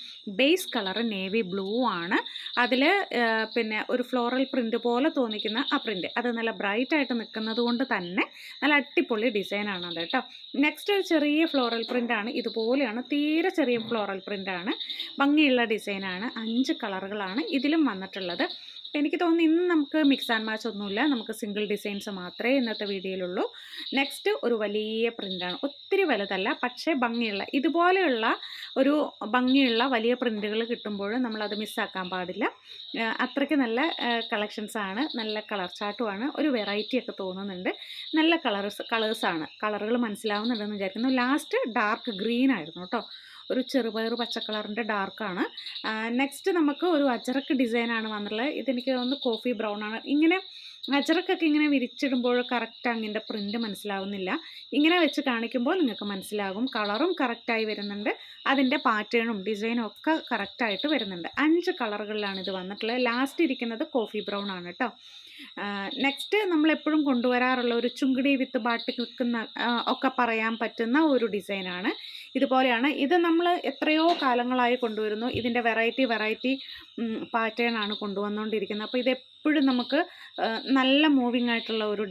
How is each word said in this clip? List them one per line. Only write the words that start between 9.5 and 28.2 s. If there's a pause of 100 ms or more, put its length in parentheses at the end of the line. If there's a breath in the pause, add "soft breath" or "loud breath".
അത്
കേട്ടോ. (440 loud breath)
നെക്സ്റ്റ്
ഒരു
ചെറിയ
ഫ്ലോറൽ
പ്രിന്റ്
ആണ്, (100)
ഇതുപോലെയാണ്, (100)
തീരെ
ചെറിയ (120)
ഫ്ലോറൽ
പ്രിന്റ്
ആണ്, (460 loud breath)
ഭംഗിയുള്ള (100)
ഡിസൈനാണ്. (160)
അഞ്ച്
കളറുകളാണ് (140)
ഇതിലും
വന്നിട്ടുള്ളത്. (400 loud breath)
അപ്പം
എനിക്ക്
തോന്നുന്നു
ഇന്ന്
നമുക്ക് (100)
mix (120)
and
match
ഒന്നുമില്ല, (120)
നമുക്ക്
സിംഗിൾ
ഡിസൈൻസ്
മാത്രമേ
ഇന്നത്തെ
വീഡിയോയിലുള്ളൂ. (540 loud breath)
നെക്സ്റ്റ് (120)
ഒരു
വലിയ
പ്രിന്റ്
ആണ്,
ഒത്തിരി
വലുതല്ല (120)
പക്ഷേ
ഭംഗിയുള്ള, (100)
ഇതുപോലെയുള്ള (520 loud breath)